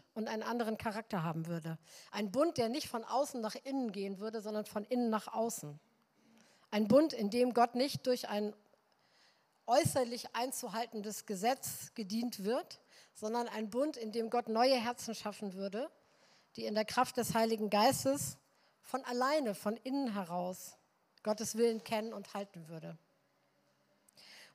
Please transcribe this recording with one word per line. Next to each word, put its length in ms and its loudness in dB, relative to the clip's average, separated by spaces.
und 160 -6
einen 140 -4
anderen 340 -2
Charakter 460 -4
haben 240 -4
würde. 320 -6
Ein 200 -4
Bund, 280 2
der 100 2
nicht 200 -4
von 160 -6
außen 360 -2
nach 140 -4
innen 360 -2
gehen 280 -6
würde, 240 -6
sondern 240 -4
von 180 -4
innen 240 2
nach 240 0
außen. 480 -4
Ein 180 2
Bund, 260 8
in 160 -2
dem 240 4
Gott 200 6
nicht 320 0
durch 220 0
ein 260 -2
äußerlich 680 2
einzuhaltendes 920 -4
Gesetz 720 -2
gedient 500 -4
wird, 360 -2
sondern 340 -2
ein 220 -6
Bund, 260 0
in 160 -8
dem 160 -2
Gott 200 0
neue 280 6
Herzen 380 -4
schaffen 400 -6
würde, 360 -6
die 100 -6
in 80 -2
der 100 4
Kraft 320 2
des 180 0
Heiligen 360 2
Geistes 680 4
von 220 -6
alleine, 500 2
von 240 -2
innen 340 -2
heraus 640 -4
Gottes 340 -2
Willen 260 2
kennen 300 -4
und 220 -12
halten 340 -10
würde. 300 -12